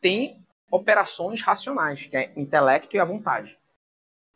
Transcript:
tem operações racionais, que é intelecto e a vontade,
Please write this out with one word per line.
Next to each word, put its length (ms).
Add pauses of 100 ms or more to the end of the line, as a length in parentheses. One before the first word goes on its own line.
tem 400 (280)
operações 720
racionais, 680
que 100
é 200
intelecto 600
e 20
a 60
vontade, 520 (800)